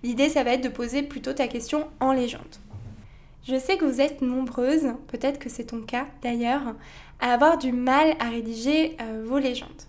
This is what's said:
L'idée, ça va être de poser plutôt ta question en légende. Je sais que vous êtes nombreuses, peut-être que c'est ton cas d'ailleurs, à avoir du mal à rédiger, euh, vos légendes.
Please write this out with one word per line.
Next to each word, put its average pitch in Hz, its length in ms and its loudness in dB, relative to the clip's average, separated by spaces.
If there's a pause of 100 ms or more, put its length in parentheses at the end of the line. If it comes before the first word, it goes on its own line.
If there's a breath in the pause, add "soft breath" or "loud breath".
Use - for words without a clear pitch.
L'idée, 247 240 2
ça 294 160 2
va 240 80 2
être 254 100 2
de 262 60 -2
poser 240 340 -4
plutôt 269 300 -6
ta 269 160 0
question 302 400 -4 (100)
en 262 140 2
légende. 247 300 0 (1000 loud breath)
Je 254 120 0
sais 262 200 2
que 330 80 2
vous 262 160 2
êtes 294 220 2
nombreuses, 254 720 0 (160)
peut-être 269 320 -2
que - 80 -10
c'est 226 160 -4
ton 233 160 -8
cas 240 260 -6 (160)
d'ailleurs, 240 520 -2 (440 loud breath)
à 247 140 2
avoir 294 260 6
du 262 140 -2
mal 262 480 4
à 240 80 -2
rédiger, 233 720 0
euh, 220 260 -8
vos 254 120 0
légendes. 262 300 -2 (200)